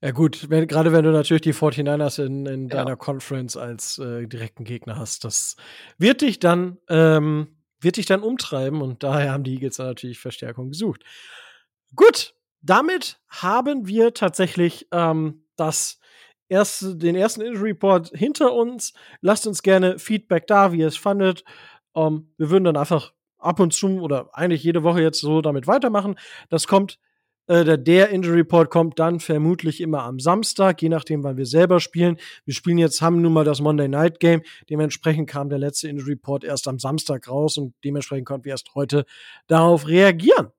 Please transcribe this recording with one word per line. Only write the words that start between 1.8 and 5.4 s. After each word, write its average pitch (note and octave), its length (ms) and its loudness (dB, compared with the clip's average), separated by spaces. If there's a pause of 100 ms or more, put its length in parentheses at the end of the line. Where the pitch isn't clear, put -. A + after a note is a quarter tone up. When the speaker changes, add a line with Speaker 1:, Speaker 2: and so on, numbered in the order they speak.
Speaker 1:
in, C#3 280 -6
in C3+ 220 -8
Speaker 2:
Ja. C#3 100 -6
Speaker 1:
deiner C3+ 180 -4
Conference C3 600 -10
als, A#2+ 420 -12
äh, A#2+ 280 -10
direkten A2+ 380 -12
Gegner A2+ 340 -12
hast, - 260 -12
das - 320 -8 (420)